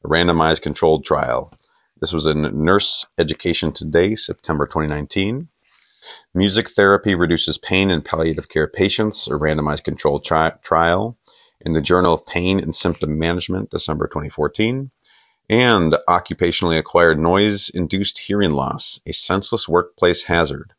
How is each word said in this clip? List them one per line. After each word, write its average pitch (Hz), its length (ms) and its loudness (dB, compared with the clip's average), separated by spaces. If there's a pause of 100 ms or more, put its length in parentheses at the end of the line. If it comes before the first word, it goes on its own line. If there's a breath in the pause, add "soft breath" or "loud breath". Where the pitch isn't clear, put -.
A - 40 -10
randomized 82 540 4
controlled 78 420 0
trial. 65 480 -2 (480 soft breath)
This - 120 -6
was 78 140 -2
in 76 380 -2
Nurse 98 400 2 (140)
Education 82 540 -2
Today, 85 420 0
September - 500 -6
twenty 78 220 -4
nineteen. 98 640 -4 (840 loud breath)
Music 98 380 0
therapy 101 460 4
reduces 85 420 0
pain 98 320 0
in 80 100 0
palliative 80 480 -4
care 78 200 0
patients, 101 580 -2
a - 60 -6
randomized 76 500 -2
controlled 73 420 -2
tri-, 80 380 2
trial 87 560 0 (420 soft breath)
in 85 120 -4
the 80 100 2
Journal 87 320 4
of - 100 -4
Pain 90 360 -2
and 78 160 -6
Symptom 76 420 -2
Management, 87 520 -4
December - 360 -4
twenty 76 240 -8
fourteen. 117 600 -4 (580 soft breath)
And 110 460 4 (120)
Occupationally 87 680 0
Acquired 82 400 4
Noise-Induced 95 1000 0
Hearing 101 340 0
Loss, - 520 -4
a 76 80 -10
Senseless - 560 -4
Workplace 87 560 0
Hazard 80 540 -2